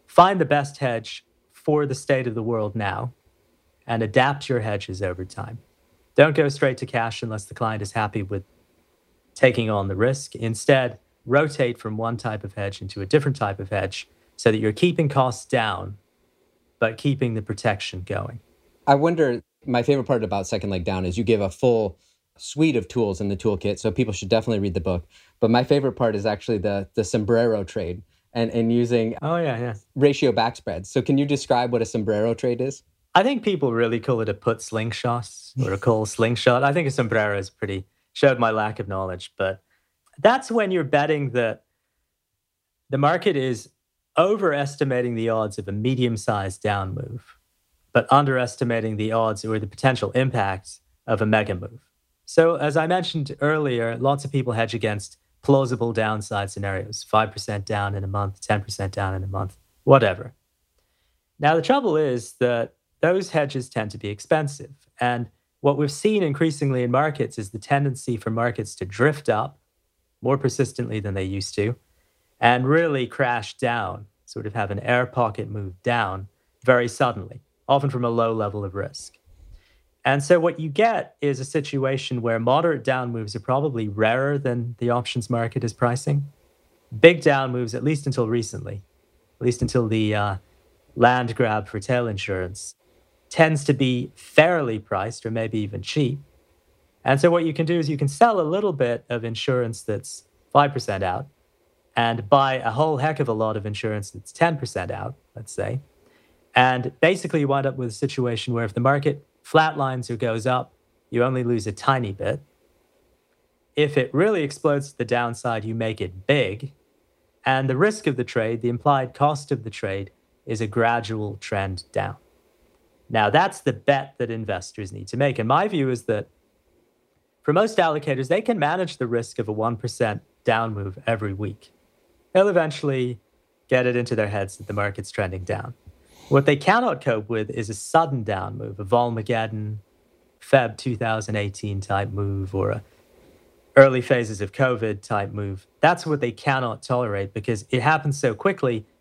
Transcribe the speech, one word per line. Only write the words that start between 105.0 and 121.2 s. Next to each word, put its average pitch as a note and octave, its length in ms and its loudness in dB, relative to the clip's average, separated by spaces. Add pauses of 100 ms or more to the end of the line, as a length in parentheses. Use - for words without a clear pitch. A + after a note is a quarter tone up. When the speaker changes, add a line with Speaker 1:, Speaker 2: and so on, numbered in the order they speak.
Speaker 1:
let's A2+ 160 -14
say. A2 280 -4 (760)
And B2+ 440 4
basically E3+ 420 2
you C#3+ 60 2
wind C#3 180 0
up C3+ 120 -4
with B2 120 -6
a G#2+ 40 -10
situation B2 600 -4
where A#2 120 0
if G2+ 80 -6
the - 60 -2
market C#3+ 460 0 (180)
flatlines C#3+ 640 0
or A#2+ 60 -6
goes A2+ 300 -4
up, B2+ 280 -2 (360)
you A#2+ 140 0
only B2+ 200 0
lose A#2 240 0
a G#2+ 40 -4
tiny B2 400 -2
bit. A2+ 300 -4 (1300)
If D3 220 2
it B2+ 160 0
really F#3+ 300 2
explodes C#3+ 480 -2
to - 60 -20
the - 80 -2
downside, A#2 580 -2
you A2 100 -6
make A2+ 280 -2
it F#2 260 -6
big. B2+ 460 0 (720)
And C3+ 240 2
the C3 80 0
risk G#3 300 0
of C3+ 100 0
the B2 80 -2
trade, A2+ 360 -2
the A#2+ 60 -2
implied B2+ 460 0
cost C#3+ 380 0
of A#2 120 -4
the A2 60 -10
trade, G2 420 -6 (340)
is A2+ 140 -4
a A2 80 -2
gradual A2 720 0